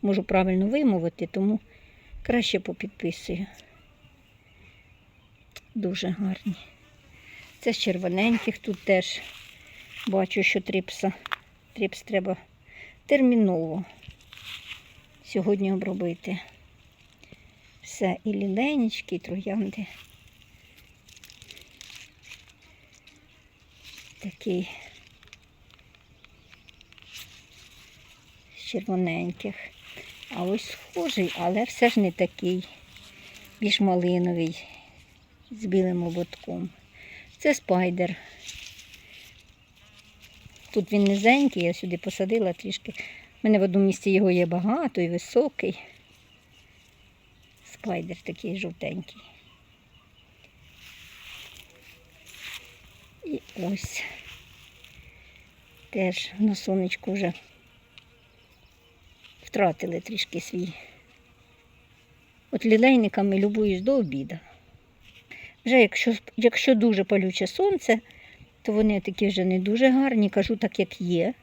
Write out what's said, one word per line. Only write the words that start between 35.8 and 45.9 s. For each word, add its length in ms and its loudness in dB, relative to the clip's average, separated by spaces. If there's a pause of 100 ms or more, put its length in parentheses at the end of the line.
ободком. 680 -6 (680)
Це 160 4
спайдер. 600 0 (2500)
Тут 160 -2
він 120 4
низенький, 580 4
я 120 2
сюди 240 -6
посадила 540 0
трішки. 400 -8
У 20 -12 (480)
мене 160 6
в 40 6
одному 240 4
місці 240 0
його 200 6
є 160 4
багато 540 0
і 80 2
високий. 680 0 (1900)